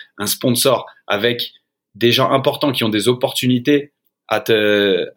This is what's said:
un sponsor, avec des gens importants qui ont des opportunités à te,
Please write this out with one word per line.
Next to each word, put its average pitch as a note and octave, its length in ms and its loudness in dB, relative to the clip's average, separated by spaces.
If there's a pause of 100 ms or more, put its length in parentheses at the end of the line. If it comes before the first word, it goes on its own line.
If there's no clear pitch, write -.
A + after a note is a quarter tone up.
(180)
un G2+ 80 -6
sponsor, A#2+ 600 0 (180)
avec A#2 460 -2 (420)
des A2+ 180 2
gens B2 200 0
importants C#3 400 0
qui B2+ 120 -4
ont A2+ 60 0
des G#2 180 0
opportunités B2+ 840 0 (360)
à G#2+ 120 -2
te, G#2 760 2